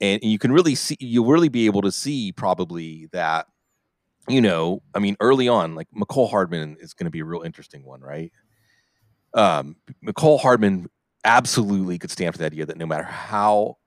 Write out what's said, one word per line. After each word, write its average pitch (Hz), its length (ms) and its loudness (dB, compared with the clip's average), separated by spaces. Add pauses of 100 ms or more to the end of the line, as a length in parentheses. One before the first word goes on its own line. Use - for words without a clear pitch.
And 101 220 0
you 107 160 0
can 123 120 0
really 156 240 4
see, - 240 -6
you'll 120 320 0
really 165 180 6
be 117 180 0
able 101 160 2
to 98 100 0
see 127 400 -6
probably 82 800 -6
that, 82 340 -4 (840)
you 127 120 2
know, 87 420 2 (120)
I 107 40 -2
mean, 101 220 0
early 127 260 4
on, 98 300 0
like, 80 180 -12
Mecole 107 340 0
Hardman 82 520 -2
is - 120 -20
gonna 87 180 -8
be 80 100 -10
a 78 40 -8
real 82 180 -10
interesting 78 420 -16
one, 65 160 -20
right? - 320 -12 (1000)
Um, 73 440 2 (280)
Mecole 147 360 4
Hardman 104 480 2 (360)
absolutely 101 720 2
could 87 120 -14
stamp 85 260 -4
the 78 100 -4
idea 78 200 -8
that 82 120 -10
no 82 80 -8
matter 80 180 -4
how, 104 720 0 (100)